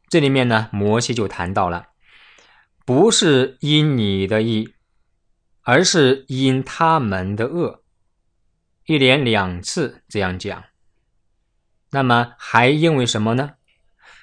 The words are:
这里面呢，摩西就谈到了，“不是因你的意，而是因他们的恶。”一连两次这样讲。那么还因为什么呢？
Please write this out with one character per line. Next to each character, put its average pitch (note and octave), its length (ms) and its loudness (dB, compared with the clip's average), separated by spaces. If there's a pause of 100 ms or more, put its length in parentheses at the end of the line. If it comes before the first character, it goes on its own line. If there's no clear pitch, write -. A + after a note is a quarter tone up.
这 E3+ 120 2
里 C#3+ 80 2
面 C3+ 180 2
呢， A2 240 0
摩 G#2 300 0
西 A#2 120 -4
就 A2+ 140 -4
谈 F2+ 260 -8
到 F#2+ 160 0
了 F2 200 -8 (960)
，“不 D#3 240 4
是 C#3 480 2
因 D3+ 400 0
你 G2 300 -2
的 A2 120 0
意， A2 320 -4 (920)
而 C3+ 200 4
是 C3+ 460 2
因 C3 340 0
他 D#3+ 380 0
们 G2 340 -4
的 A2 120 -4
恶。” D#3 360 -6 (1040)
一 D#3 120 0
连 C3+ 260 2
两 F#2+ 360 -2
次 - 480 -6
这 G#2 120 -6
样 F#2 180 -4
讲。 F#2 240 -12 (1300)
那 C#3 140 -2
么 A#2+ 340 0
还 A#2+ 300 2
因 D3+ 260 2
为 B2+ 100 0
什 A2+ 160 -2
么 A2 140 0
呢？ C#3+ 200 -6 (680)